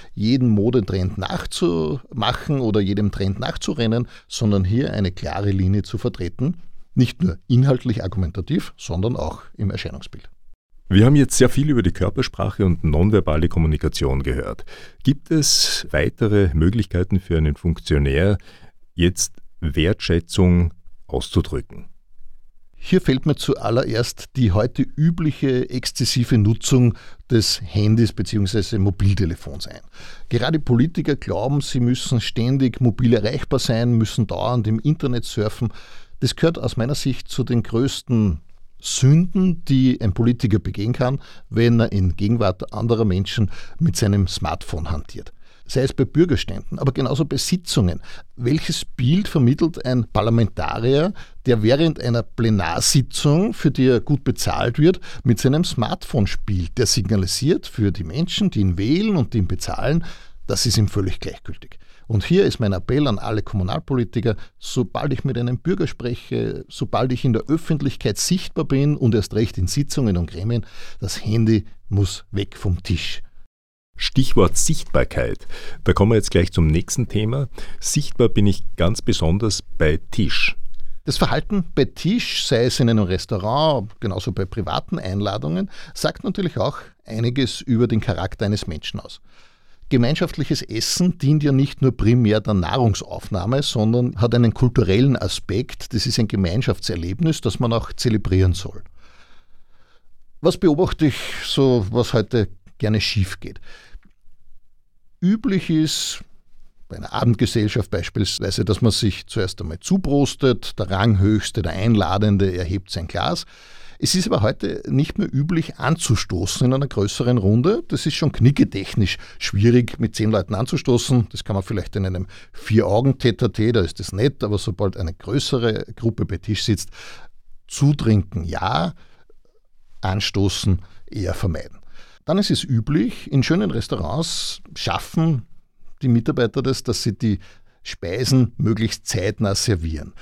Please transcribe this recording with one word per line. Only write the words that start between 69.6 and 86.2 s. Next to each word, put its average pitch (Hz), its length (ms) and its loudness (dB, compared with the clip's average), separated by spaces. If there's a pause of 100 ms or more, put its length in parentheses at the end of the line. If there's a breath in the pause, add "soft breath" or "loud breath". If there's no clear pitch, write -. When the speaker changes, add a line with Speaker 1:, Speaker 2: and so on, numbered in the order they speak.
Speaker 1:
Sitzungen 135 500 0
und 85 120 -2
Gremien, 107 360 -4 (320 loud breath)
das - 260 -6
Handy 110 400 2 (240 soft breath)
muss 98 440 0
weg 98 260 -4
vom 90 240 -2
Tisch. - 400 -4 (760)
Speaker 2:
Stichwort - 600 4
Sichtbarkeit. - 920 0 (380 loud breath)
Da 90 80 4
kommen 101 180 4
wir 113 60 6
jetzt - 160 0
gleich 90 180 4
zum 85 160 2
nächsten 87 420 0
Thema. 113 400 -2 (300 loud breath)
Sichtbar - 500 2
bin 101 180 4
ich 101 180 4 (120)
ganz 90 240 2
besonders 101 640 0
bei - 380 2 (100)
Tisch. - 460 2 (480)
Speaker 1:
Das - 140 -2
Verhalten 170 460 0 (100)
bei 139 100 4
Tisch, - 600 -2
sei 117 200 2
es 127 160 0
in 117 100 4
einem 107 140 4
Restaurant, 110 960 -2
genauso 95 320 -4
bei 98 120 -2
privaten 92 540 -4
Einladungen, 104 720 -4 (240 loud breath)
sagt - 300 -4